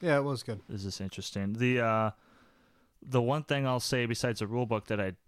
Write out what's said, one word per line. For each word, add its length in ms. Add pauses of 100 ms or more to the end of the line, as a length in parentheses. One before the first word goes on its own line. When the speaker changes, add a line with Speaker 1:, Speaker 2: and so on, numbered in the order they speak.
Speaker 1:
Yeah, 160
it 60
was 200
good. 260
Speaker 2:
it's 140
just 180
interesting. 520
The, 280
uh, 300 (880)
the 200
one 220
thing 240
I'll 140
say 240
besides 340
the 80
rule 180
book 220
that 140
I 140 (120)